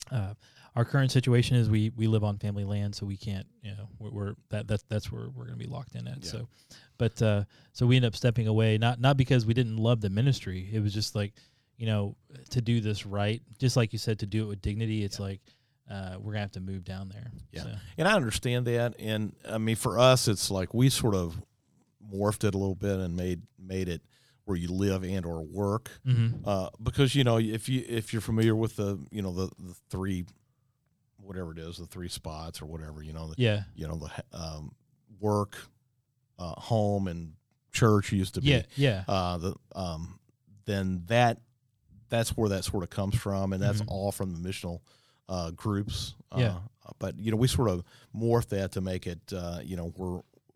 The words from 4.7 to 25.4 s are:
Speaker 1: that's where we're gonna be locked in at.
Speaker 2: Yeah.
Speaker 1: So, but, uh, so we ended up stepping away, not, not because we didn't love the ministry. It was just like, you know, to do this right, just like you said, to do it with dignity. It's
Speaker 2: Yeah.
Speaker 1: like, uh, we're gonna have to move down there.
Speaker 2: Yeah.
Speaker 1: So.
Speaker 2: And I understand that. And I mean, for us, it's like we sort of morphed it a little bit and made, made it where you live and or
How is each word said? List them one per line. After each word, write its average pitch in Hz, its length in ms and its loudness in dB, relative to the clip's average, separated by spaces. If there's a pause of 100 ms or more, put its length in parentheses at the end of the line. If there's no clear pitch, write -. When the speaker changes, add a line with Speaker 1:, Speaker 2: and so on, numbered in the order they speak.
Speaker 1:
that's 107 220 -2
where 113 240 -8
we're 120 100 -12
gonna 120 120 -10
be 117 80 -8
locked - 300 -10
in 117 120 -8
at. 131 160 -10
Speaker 2:
Yeah. - 80 -10
Speaker 1:
So, 117 160 -8 (500)
but, 117 240 0
uh, 104 220 4 (300)
so 123 140 2
we 123 80 8
ended 123 140 4
up 107 80 -4
stepping 117 300 2
away, 110 300 4
not, 120 220 2
not 139 180 4
because 127 280 4
we 113 80 4
didn't 113 240 2
love 113 240 4
the 104 80 0
ministry. 98 640 0
It 110 100 0
was 104 120 2
just 104 220 -2
like, 101 180 -2 (440)
you 117 80 -6
know, 104 300 0 (360)
to 127 100 2
do 117 200 2
this 104 240 -2
right, 101 360 0 (160)
just 131 200 2
like 113 160 2
you 110 60 -6
said, 110 200 -2
to 107 60 -2
do 110 180 -2
it 107 40 -4
with 101 140 -10
dignity. 110 420 -2
It's 98 160 -4
Speaker 2:
Yeah. 101 60 -4
Speaker 1:
like, 95 160 -8 (480)
uh, 95 300 -8
we're 104 140 -8
gonna 107 80 -2
have 101 100 -6
to 95 80 -10
move 92 240 -8
down 95 260 -10
there. 110 220 -14 (200)
Speaker 2:
Yeah. - 120 -10
Speaker 1:
So. 113 80 -8 (260)
Speaker 2:
And 160 100 4
I 214 80 6
understand 123 520 2
that. 120 320 2
And 107 360 -2 (140)
I 110 80 -4
mean, 110 180 2
for 107 220 0
us, 127 300 8
it's 101 240 2
like 92 220 -2
we 127 160 6
sort 117 260 2
of 85 260 -2 (720)
morphed 101 300 2
it 101 100 2
a 98 40 0
little 95 180 0
bit 98 240 -2
and 87 160 -4
made, 90 260 -2 (160)
made 92 320 -4
it 82 120 -4 (440)
where 98 120 -2
you 85 140 -2
live 95 320 0
and 92 220 -4
or 82 160 -6